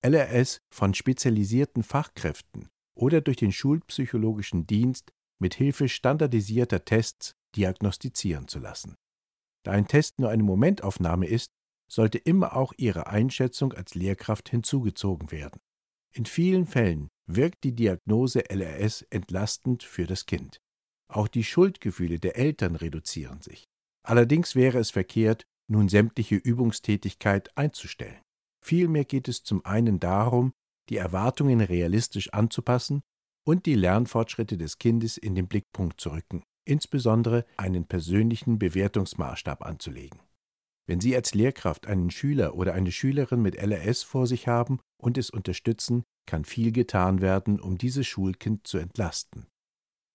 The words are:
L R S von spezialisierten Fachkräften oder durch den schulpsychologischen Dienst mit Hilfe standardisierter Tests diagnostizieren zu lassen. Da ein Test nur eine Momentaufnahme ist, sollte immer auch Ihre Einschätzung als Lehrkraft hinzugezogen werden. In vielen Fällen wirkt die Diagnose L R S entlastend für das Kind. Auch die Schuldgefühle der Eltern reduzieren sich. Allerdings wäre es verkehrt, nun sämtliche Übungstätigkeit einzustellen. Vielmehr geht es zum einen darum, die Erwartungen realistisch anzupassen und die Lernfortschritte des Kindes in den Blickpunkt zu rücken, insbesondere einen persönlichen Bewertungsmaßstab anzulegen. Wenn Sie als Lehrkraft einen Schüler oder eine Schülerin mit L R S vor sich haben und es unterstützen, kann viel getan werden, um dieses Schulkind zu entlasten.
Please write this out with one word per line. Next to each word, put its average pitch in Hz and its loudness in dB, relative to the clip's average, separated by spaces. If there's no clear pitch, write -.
L 131 2
R 147 4
S 123 0
von 98 2
spezialisierten 117 2
Fachkräften - -6
oder 156 4
durch 147 0
den 101 2
schulpsychologischen 110 -2
Dienst 120 0
mit 92 0
Hilfe 139 2
standardisierter 120 0
Tests - -2
diagnostizieren 95 -2
zu - -12
lassen. - -14
Da 95 -4
ein 98 4
Test - 2
nur 123 2
eine 110 2
Momentaufnahme 95 2
ist, 117 -2
sollte 110 2
immer 180 2
auch 131 0
Ihre 95 -2
Einschätzung 127 0
als - -12
Lehrkraft 98 -4
hinzugezogen 101 -2
werden. 73 -12
In 117 -6
vielen 185 2
Fällen 85 0
wirkt 127 0
die 131 0
Diagnose 113 0
L 98 -4
R 80 -8
S 107 -2
entlastend 101 -4
für - -6
das 92 -6
Kind. - -6
Auch 104 0
die 113 -2
Schuldgefühle 101 0
der 90 -2
Eltern 120 0
reduzieren 76 -8
sich. - -20
Allerdings 120 4
wäre 127 4
es 113 0
verkehrt, 110 0
nun 107 4
sämtliche 107 4
Übungstätigkeit 104 0
einzustellen. - -6
Vielmehr 160 2
geht 135 -2
es 120 -6
zum - -2
einen 104 2
darum, 120 2
die 110 -4
Erwartungen 110 2
realistisch 87 0
anzupassen 123 0
und 175 2
die 151 2
Lernfortschritte 110 0
des 80 -8
Kindes 113 0
in 98 -6
den 90 0
Blickpunkt 95 -4
zu - -8
rücken, 82 -8
insbesondere 117 0
einen 92 -2
persönlichen 107 0
Bewertungsmaßstab 92 -2
anzulegen. 67 -12
Wenn 87 -2
Sie 123 2
als 123 -2
Lehrkraft 101 0
einen 90 0
Schüler 139 -2
oder 90 -2
eine 92 0
Schülerin 135 0
mit 95 2
L 101 -2
R 87 -4
S 110 -2
vor 127 -2
sich 123 -2
haben 120 0
und 123 0
es 123 -4
unterstützen, 113 -4
kann 78 -4
viel 113 -2
getan 95 2
werden, 95 2
um 92 -4
dieses 127 -2
Schulkind 98 -4
zu 98 -4
entlasten. 85 -8